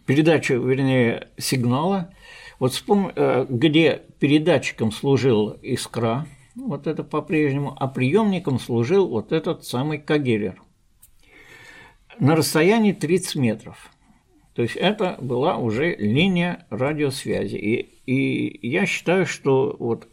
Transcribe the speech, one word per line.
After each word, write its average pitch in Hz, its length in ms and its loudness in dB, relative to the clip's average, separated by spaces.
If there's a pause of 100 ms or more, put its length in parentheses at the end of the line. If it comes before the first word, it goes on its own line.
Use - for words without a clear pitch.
передачу, 143 540 4
вернее, 127 760 0
сигнала, 147 720 -2 (500)
вот 131 140 0
вспом-, 202 420 0
э, 131 320 2
где 147 540 2 (180)
передатчиком 147 720 2
служила 113 680 2
искра, 120 640 -4 (300)
вот 220 300 -8
это 160 180 -4
по-прежнему, 147 760 -2
а 135 80 -2
приёмником 147 720 0
служил 131 480 0
вот 110 240 -6
этот 160 320 -2
самый 151 360 -4
кагерер 120 600 -2 (1600)
на 147 160 4
расстоянии 185 580 2
тридцать 175 420 -2
метров. 113 540 -4 (640)
То - 100 -4
есть 117 120 -4
это 196 440 0
была 131 380 -2
уже 127 380 -2
линия 175 760 0
радиосвязи. 127 840 -2
И, - 340 -2 (160)
и 127 600 -2
я 175 180 0
считаю, 180 400 0
что 135 540 0
вот 117 340 -4